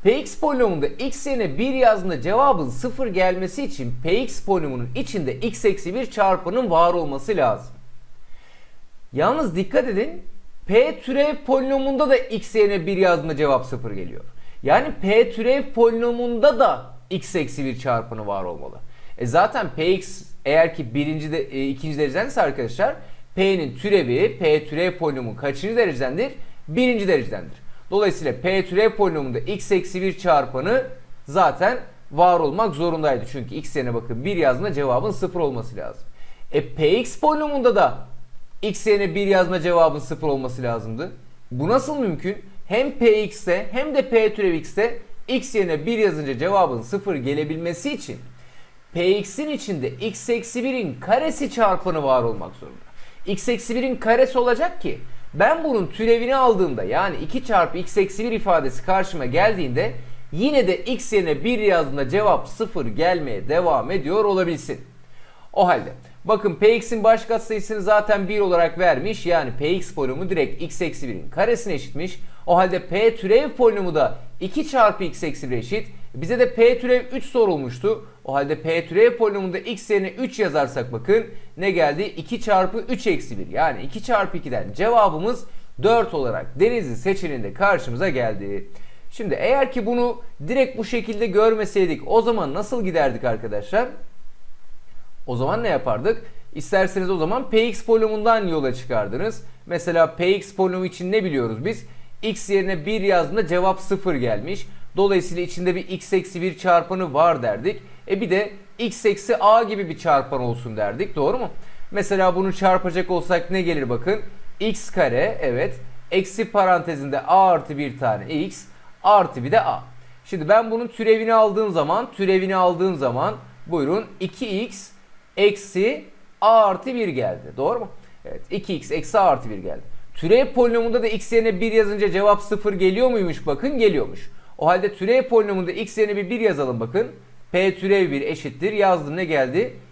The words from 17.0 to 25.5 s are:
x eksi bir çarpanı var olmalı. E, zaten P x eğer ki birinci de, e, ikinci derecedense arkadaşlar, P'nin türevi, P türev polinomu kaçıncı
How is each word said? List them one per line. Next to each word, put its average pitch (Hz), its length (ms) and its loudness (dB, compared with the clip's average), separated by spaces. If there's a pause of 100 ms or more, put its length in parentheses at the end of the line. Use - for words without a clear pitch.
x - 260 -6
eksi 143 300 -2
bir 123 140 -6
çarpanı 117 480 -4
var 98 160 -4
olmalı. 78 360 -10 (380)
E, - 80 -4
zaten 180 500 2
P 156 180 0
x - 300 -6 (220)
eğer 160 300 4
ki 120 180 -8
birinci 151 380 -2
de, 160 80 -2
e, 135 280 -4
ikinci 139 300 -4
derecedense 156 440 0
arkadaşlar, 147 540 0 (400)
P'nin 180 400 0
türevi, 175 640 2
P 151 280 2
türev 175 300 -2
polinomu 127 380 -4
kaçıncı 143 420 -4